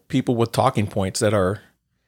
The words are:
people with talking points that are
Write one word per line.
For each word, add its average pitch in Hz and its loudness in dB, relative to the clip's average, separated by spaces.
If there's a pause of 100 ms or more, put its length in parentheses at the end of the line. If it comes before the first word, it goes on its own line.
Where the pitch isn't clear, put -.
people 127 -2
with 113 -2
talking 107 2
points 95 -4
that 104 2
are 98 0 (460)